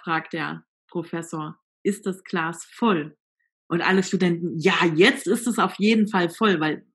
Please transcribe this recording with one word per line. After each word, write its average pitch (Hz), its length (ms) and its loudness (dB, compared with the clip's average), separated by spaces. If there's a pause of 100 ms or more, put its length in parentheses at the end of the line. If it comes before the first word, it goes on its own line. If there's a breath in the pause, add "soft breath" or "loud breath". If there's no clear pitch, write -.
fragt 165 300 -4
der 160 320 -6 (240)
Professor, 165 720 -8 (240)
"Ist 196 240 -4
das 190 180 -8
Glas 165 400 -6
voll?" 165 520 -2 (520)
Und 170 120 0
alle 190 220 2
Studenten, 175 560 0
"Ja, 180 260 2
jetzt 170 420 4
ist 226 200 0
es 240 120 0
auf 190 200 0
jeden 214 300 4
Fall 175 220 2
voll, 190 300 0
weil, 156 340 -2